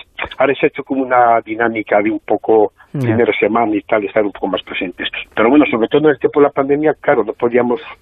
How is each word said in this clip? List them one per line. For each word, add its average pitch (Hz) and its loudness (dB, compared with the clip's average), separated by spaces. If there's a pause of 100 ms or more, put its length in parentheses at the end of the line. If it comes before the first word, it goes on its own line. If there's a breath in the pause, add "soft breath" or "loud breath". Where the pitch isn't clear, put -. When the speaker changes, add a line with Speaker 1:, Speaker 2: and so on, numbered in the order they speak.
(380)
Speaker 1:
ahora 135 2
se 160 0
ha - 4
hecho - -8
como 135 -4
una 123 2
dinámica 110 -2
de 110 0
un 104 -4
poco 107 2 (200 soft breath)
Speaker 2:
Ya. 147 -4
Speaker 1:
fin 110 2
de 117 4 (140)
semana 107 0
y 98 -4
tal, 110 -2
estar 104 0
un 101 -4
poco - -8
más 92 -4
presentes. - -8 (260)
Pero 110 2
bueno, 147 4
sobre 113 -2
todo 147 0
en 156 4
el - -18
tiempo 147 0
de 143 6
la 139 0
pandemia, 143 0
claro, 131 0
no 113 -6
podíamos 120 0 (220)